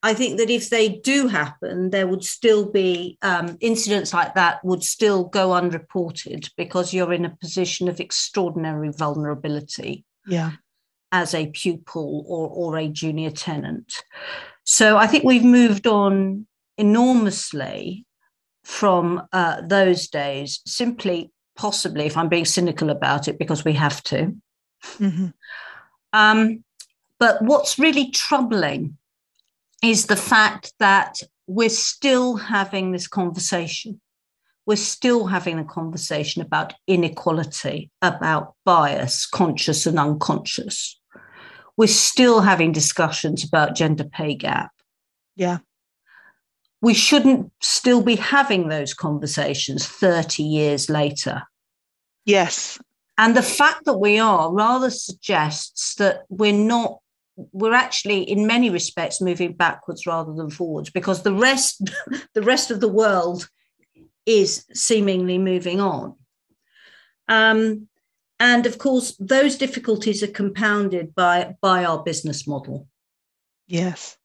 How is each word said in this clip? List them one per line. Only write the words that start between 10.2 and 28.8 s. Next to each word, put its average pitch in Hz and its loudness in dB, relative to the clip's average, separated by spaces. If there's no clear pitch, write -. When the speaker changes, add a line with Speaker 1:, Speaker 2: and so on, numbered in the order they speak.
Speaker 2:
Yeah. 165 -4
Speaker 1:
as 175 -2
a 156 -4
pupil 151 -8
or, 160 -6
or 165 -6
a 156 -6
junior 156 -6
tenant. 151 -10
So 214 4
I 214 6
think 247 2
we've 254 6
moved 240 6
on 196 2
enormously 214 0
from, 175 0
uh, 170 0
those 185 2
days, 143 -6
simply 202 -4
possibly, 165 -4
if 151 -4
I'm 165 0
being 170 2
cynical 165 0
about 143 0
it, - -6
because 156 -4
we 156 2
have 147 0
to. 156 -2
Speaker 2:
Mm-hmm. 190 -2
Speaker 1:
Um, 220 4
but 214 4
what's 285 4
really 269 4
troubling 196 -2